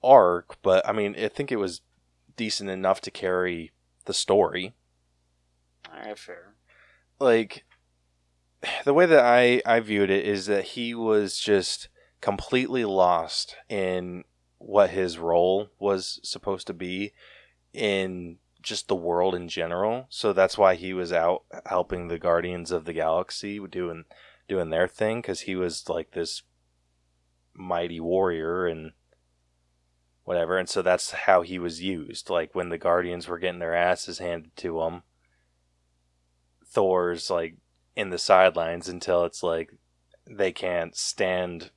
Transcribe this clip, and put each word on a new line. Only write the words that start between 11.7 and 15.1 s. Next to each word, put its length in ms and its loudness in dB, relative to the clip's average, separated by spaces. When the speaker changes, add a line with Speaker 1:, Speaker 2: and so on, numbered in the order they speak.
Speaker 1:
completely 640 -2
lost 720 2
in 560 -6
what 320 4
his 280 -4